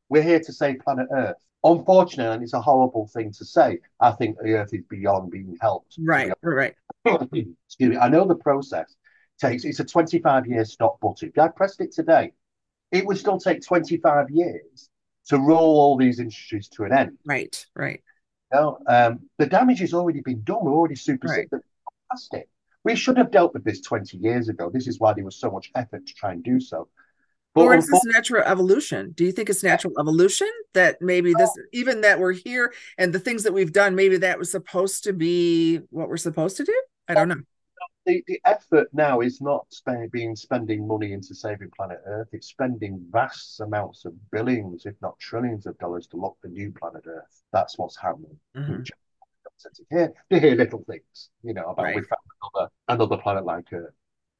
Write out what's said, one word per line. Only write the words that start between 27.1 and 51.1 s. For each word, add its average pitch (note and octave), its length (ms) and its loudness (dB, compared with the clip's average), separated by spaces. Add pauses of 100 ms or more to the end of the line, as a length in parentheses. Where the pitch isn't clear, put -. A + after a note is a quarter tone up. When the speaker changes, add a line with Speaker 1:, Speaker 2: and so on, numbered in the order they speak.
Speaker 1:
But - 60 6
Speaker 2:
Or B3 140 8
is - 120 4
this D#4+ 180 6
Speaker 1:
unfor- A3+ 80 -2
Speaker 2:
natural A#3 300 0
evolution? F#3+ 720 0
Do E3+ 80 0
you F3+ 80 2
think G#3+ 180 -6
it's F#3+ 140 0
natural E3+ 340 0
evolution F3 520 2 (240)
that F3 280 4
maybe F3 320 2
this, E3+ 240 4
Speaker 1:
Oh. C3 40 -18 (100)
Speaker 2:
even A#3 300 -2
that G3 180 4
we're F#3 140 0
here B3 400 -4 (240)
and F3+ 160 0
the F#3 60 -2
things A3+ 240 -4
that G3+ 100 0
we've F#3 180 0
done, G3+ 240 4
maybe F#3+ 220 4
that F3+ 200 0
was F3 140 -8
supposed F#3+ 540 -4
to G3+ 80 -2
be E3+ 640 2 (120)
what D#3+ 200 -8
we're E3+ 80 -6
supposed E3 400 -4
to C#4+ 80 -6
do? A#4 160 0 (260)
I - 60 -4
don't F#3 160 4
know. D#3 120 -6 (640)
Speaker 1:
The, F4+ 220 0
the F#4 180 -6
effort - 480 2
now C#3 280 2
is B2+ 200 -4
not C#3+ 320 -4
spe-, A#2 380 -8
being, A#2 240 -6
spending G#2+ 520 -6
money G#2+ 260 -4
into G2 220 -14
saving G2+ 400 -12
planet F#2 300 -10
Earth. G#2+ 260 -10
It's - 160 -18
spending G#2+ 640 -8
vast A#2+ 500 -6
amounts G#2 460 -8
of E2+ 80 -14 (180)
billions, G#2+ 540 -4
if G2+ 160 -14
not F2+ 180 -12
trillions A2+ 460 -8
of D#2+ 140 -12
dollars F2 280 -10
to F2 100 -14
look F#2+ 240 -10
for F#2 60 -20
new G2 240 -12
planet - 360 -14
Earth. - 440 -20
That's - 260 -4
what's - 200 -12
happening. D#2 400 -10 (180)
Speaker 2:
Mm-hmm. C#3+ 220 -8
Speaker 1:
Which B2+ 140 -14 (960)
here, E3 240 -2 (160)
they F3+ 100 4
hear C#3+ 160 6
little - 320 -2
things, - 420 -18 (140)